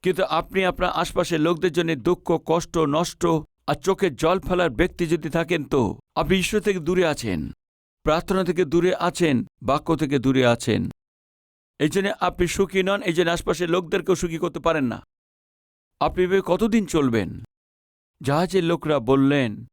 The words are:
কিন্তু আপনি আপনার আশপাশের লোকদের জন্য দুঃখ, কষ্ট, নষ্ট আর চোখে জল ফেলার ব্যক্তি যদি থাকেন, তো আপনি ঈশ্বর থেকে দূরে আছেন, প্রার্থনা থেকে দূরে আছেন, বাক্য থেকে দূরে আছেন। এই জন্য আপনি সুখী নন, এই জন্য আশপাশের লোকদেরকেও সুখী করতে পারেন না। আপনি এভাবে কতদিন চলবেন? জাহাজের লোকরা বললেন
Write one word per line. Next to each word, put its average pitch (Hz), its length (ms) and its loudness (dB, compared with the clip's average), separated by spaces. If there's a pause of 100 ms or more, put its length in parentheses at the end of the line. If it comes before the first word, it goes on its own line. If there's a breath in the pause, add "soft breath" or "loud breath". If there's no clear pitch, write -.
কিন্তু 185 220 0
আপনি 170 400 -2
আপনার 175 260 0
আশপাশের 170 500 -2
লোকদের 165 320 2
জন্য 165 220 0
দুঃখ, 165 520 0
কষ্ট, 165 320 -2
নষ্ট 160 480 0 (400)
আর 151 80 0
চোখে 185 360 0
জল 165 300 0
ফেলার 180 300 0
ব্যক্তি 170 360 0
যদি 156 240 -2
থাকেন, 165 340 -2
তো 120 340 0 (160)
আপনি 175 220 2
ঈশ্বর 196 240 0
থেকে 196 180 -2
দূরে 175 280 0
আছেন, 92 460 -4 (500)
প্রার্থনা 175 420 0
থেকে 175 200 0
দূরে 170 300 2
আছেন, 170 500 0 (180)
বাক্য 151 340 0
থেকে 139 220 -2
দূরে 127 280 2
আছেন। 117 440 0 (880)
এই 151 100 0
জন্য 196 320 0
আপনি 180 260 0
সুখী 190 360 0
নন, 196 200 0
এই 185 100 -2
জন্য 165 180 2
আশপাশের 175 400 -2
লোকদেরকেও 180 440 0
সুখী 165 240 -4
করতে 170 220 -4
পারেন 160 240 0
না। 113 200 -6 (960)
আপনি 180 240 0
এভাবে 185 220 2
কতদিন 208 400 2
চলবেন? 113 580 0 (800)
জাহাজের 175 420 0
লোকরা 160 340 0
বললেন 131 760 2